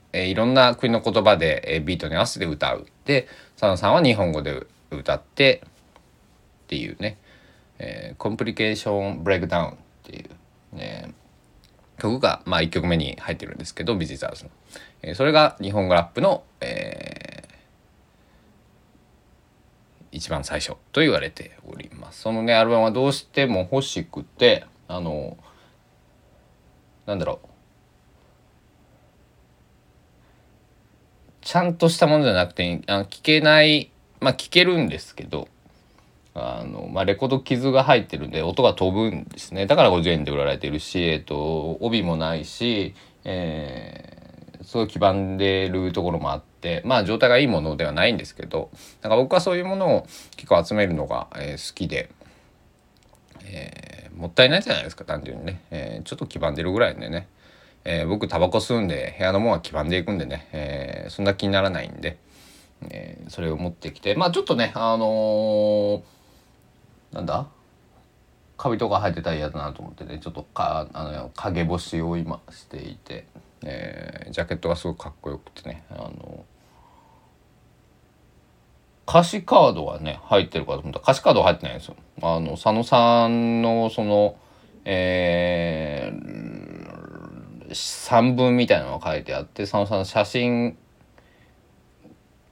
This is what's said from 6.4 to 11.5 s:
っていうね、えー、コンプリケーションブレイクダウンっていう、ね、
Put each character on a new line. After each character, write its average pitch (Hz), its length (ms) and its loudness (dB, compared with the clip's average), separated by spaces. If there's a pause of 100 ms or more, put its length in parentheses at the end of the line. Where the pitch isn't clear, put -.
っ - 40 -20
て - 100 -6
い 50 140 -8
う - 80 -16
ね、 104 180 -6 (600)
え - 360 -12
ー、 - 40 -16
コ 110 120 -4
ン 110 80 -4
プ 104 80 -4
リ 110 100 -4
ケ 110 160 0
ー 107 40 -2
シ - 120 -6
ョ 101 320 -2
ン 80 40 -10
ブ 95 60 0
レ 95 80 4
イ - 20 -2
ク 82 80 -2
ダ 87 120 0
ウ 82 60 0
ン 80 60 -6
っ - 40 -16 (280)
て - 120 -18
い - 100 -16
う、 - 500 -20
ね、 52 380 -12 (840)